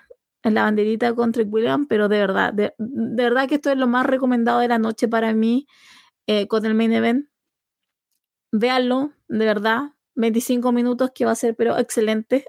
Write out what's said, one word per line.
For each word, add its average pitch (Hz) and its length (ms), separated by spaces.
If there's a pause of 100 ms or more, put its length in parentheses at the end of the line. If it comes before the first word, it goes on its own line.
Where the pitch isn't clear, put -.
(440)
en 220 100
la 214 100
banderita 214 500
con 233 180
Trick 220 200
Williams, 262 380
pero 208 200
de 208 100
verdad, 190 340
de, 208 240
de 226 460
verdad 247 240
que 294 80
esto 285 160
es 269 60
lo 262 100
más 247 180
recomendado 247 540
de 240 80
la 233 100
noche 220 300
para 226 260
mí, 226 340 (600)
eh, 208 200
con 220 180
el 220 100
main 226 180
event. 233 340 (1200)
Véanlo, 254 600 (160)
de 220 180
verdad, 220 360 (340)
veinticinco 240 560
minutos 247 420
que 247 120
va 226 60
a 226 40
ser, 226 200
pero 226 220
excelente. 220 720